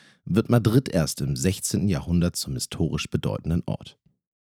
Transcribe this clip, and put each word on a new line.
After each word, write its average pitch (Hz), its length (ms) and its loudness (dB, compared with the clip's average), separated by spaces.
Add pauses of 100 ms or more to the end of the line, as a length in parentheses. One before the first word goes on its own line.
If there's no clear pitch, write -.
(260)
wird 107 240 2
Madrid 120 400 4
erst 78 320 0
im 69 140 0
sechzehnten 92 520 0
Jahrhundert 85 500 2
zum - 160 -6
historisch - 560 -4
bedeutenden - 560 -2
Ort. - 320 -8 (520)